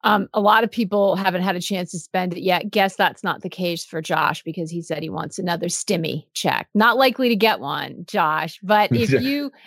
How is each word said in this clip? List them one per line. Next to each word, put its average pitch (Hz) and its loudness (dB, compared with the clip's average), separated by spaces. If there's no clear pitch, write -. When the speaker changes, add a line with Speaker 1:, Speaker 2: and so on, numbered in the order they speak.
Speaker 1:
Um, 208 2
a 220 0
lot 214 4
of 226 -2
people 202 2
haven't 185 0
had 185 0
a 180 -6
chance 180 -4
to 175 -10
spend 180 -4
it - -10
yet. 180 0
Guess 196 0
that's - 0
not 175 -4
the 185 -8
case 175 -4
for - -8
Josh 160 0
because 165 -8
he 170 -8
said 156 -6
he 165 -8
wants - -8
another 175 -2
stimmy 165 -4
check. - -2
Not 220 6
likely 262 4
to 226 4
get 214 2
one, 143 -6
Josh, 160 0
but 208 4
if 233 2
Speaker 2:
<laughs> - 4
Speaker 1:
you 277 -4